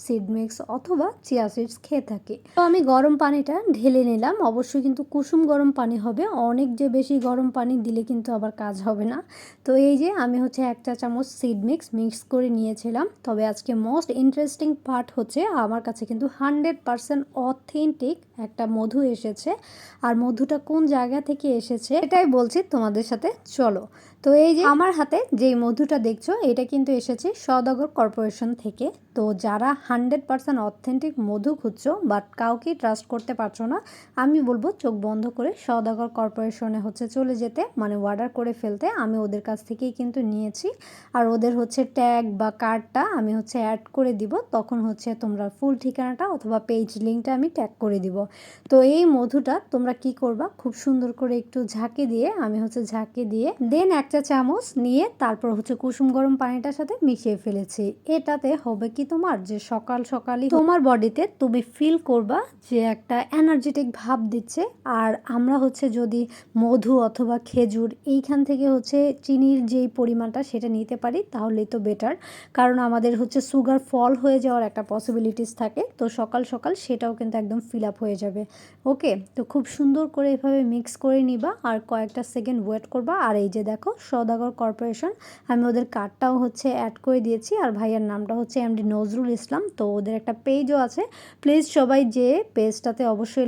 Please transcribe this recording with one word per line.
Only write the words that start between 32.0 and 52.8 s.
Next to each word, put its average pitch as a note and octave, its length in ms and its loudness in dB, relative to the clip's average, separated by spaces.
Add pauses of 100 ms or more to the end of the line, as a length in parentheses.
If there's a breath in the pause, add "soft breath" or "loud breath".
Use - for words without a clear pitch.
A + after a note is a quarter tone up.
but G3+ 140 0 (160)
কাউকেই A#3 400 -2
ট্রাস্ট A3 320 -2
করতে A#3 280 -6
পারছো A3 320 -6
না, F4 60 -2 (440 loud breath)
আমি D4 160 4 (100)
বলবো A#3+ 200 0 (140)
চোখ A#3 120 0 (120)
বন্ধ G#3+ 180 -2 (120)
করে B3 140 -2 (160)
সওদাগর A#3 520 -2
কর্পোরেশনে A3 680 -4
হচ্ছে A3 180 -8 (120)
চলে C4 260 0
যেতে, A#3+ 200 -4 (180)
মানে G#3 140 -2 (140)
অর্ডার G#3 200 -2 (100)
করে A#3 220 -2
ফেলতে। G#3 260 -4 (160)
আমি A3 220 -2
ওদের G#3 240 -4
কাছ A3 100 -4 (100)
থেকেই B3 300 -6
কিন্তু A#3+ 200 -4 (140)
নিয়েছি। G#3+ 360 -6 (480 loud breath)
আর A#3+ 80 4 (100)
ওদের A#3 240 2
হচ্ছে A#3 220 -2 (160)
ট্যাগ A#3+ 280 2 (160)
বা A3 80 0 (140)
কার্ডটা A3+ 400 -2 (160)
আমি G#3+ 200 0
হচ্ছে A3 260 -6
অ্যাড A3 180 -2 (140)
করে B3+ 240 2
দিব, G#3 120 -4 (240)
তখন A3+ 300 -2
হচ্ছে A3 220 -6 (140)
তোমরা G#3 240 -4 (100)
ফুল C#4 180 0 (100)
ঠিকানাটা B3+ 400 -4 (120)
অথবা A3 220 -2 (100)
পেজ A3+ 200 0 (180)
লিঙ্কটা A#3 320 -2
আমি D4 180 0
ট্যাগ A3 160 -4 (100)
করে G#3 220 0
দিব। F#3 120 -4 (540 loud breath)
তো C4+ 60 8 (200)
এই E4+ 80 6 (120)
মধুটা B3+ 380 2 (200)
তোমরা B3 180 0 (100)
কি C4 80 -2 (120)
করবা, A#3+ 240 -2 (140)
খুব A#3+ 120 -6 (120)
সুন্দর B3+ 260 0 (100)
করে B3 220 -2
একটু A#3+ 160 -8 (160)
ঝাঁকে A3+ 380 -4
দিয়ে, A#3 160 0 (180)
আমি G#3+ 160 -2
হচ্ছে A3+ 180 -4 (120)